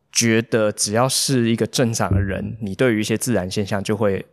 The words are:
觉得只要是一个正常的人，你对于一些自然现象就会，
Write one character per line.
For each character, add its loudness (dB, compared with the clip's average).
觉 2
得 0
只 -4
要 2
是 0
一 2
个 0
正 0
常 0
的 2
人， -4
你 -6
对 2
于 0
一 0
些 -2
自 -2
然 0
现 -2
象 -4
就 -2
会， 0